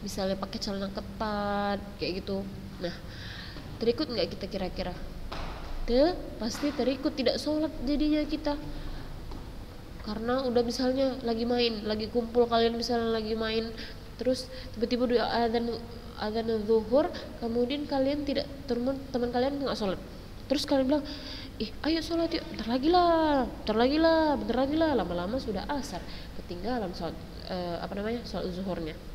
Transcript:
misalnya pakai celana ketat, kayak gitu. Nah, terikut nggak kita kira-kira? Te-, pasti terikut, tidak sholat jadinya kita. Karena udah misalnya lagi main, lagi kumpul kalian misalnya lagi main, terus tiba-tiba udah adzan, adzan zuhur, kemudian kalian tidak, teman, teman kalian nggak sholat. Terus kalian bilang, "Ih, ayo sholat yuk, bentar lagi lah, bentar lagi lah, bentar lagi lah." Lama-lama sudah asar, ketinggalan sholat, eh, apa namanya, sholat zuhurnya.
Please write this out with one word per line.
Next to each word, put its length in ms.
misalnya 320
pakai 240
celana 320
ketat, 880
kayak 240
gitu. 240
Nah, 100
terikut 260
nggak 300
kita 80
kira-kira? 480
Te-, 260
pasti 380
terikut, 420
tidak 240
sholat 400
jadinya 480
kita. 240
Karena 400
udah 240
misalnya 560
lagi 240
main, 400
lagi 240
kumpul 320
kalian 320
misalnya 400
lagi 240
main, 320
terus 320
tiba-tiba 320
udah 400
adzan, 320
adzan 480
zuhur, 400
kemudian 480
kalian 400
tidak, 160
teman, 320
teman 160
kalian 320
nggak 160
sholat. 160
Terus 160
kalian 240
bilang, 160
"Ih, 160
ayo 160
sholat 320
yuk, 160
bentar 160
lagi 240
lah, 560
bentar 320
lagi 160
lah, 400
bentar 320
lagi 80
lah." 240
Lama-lama 400
sudah 320
asar, 320
ketinggalan 480
sholat, 240
eh, 320
apa 160
namanya, 320
sholat 240
zuhurnya. 480